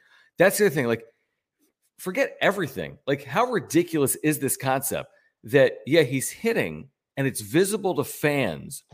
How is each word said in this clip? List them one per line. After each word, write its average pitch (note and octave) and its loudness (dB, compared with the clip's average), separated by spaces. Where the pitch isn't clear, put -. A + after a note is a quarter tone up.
that's G3 6
the G#3 4
other D#3+ 4
thing. C3+ 0
Like, A2+ 0
forget F#3 -4
everything. C#3 -2
Like, C#3+ -2
how E3+ 0
ridiculous D#3+ 0
is D3+ 0
this C3+ -2
concept C3 -4
that, B2+ 4
yeah, D#3 6
he's C3 -2
hitting B2 -4
and C#3 -2
it's A#2 -4
visible F#3 0
to C#3+ -2
fans A2+ -4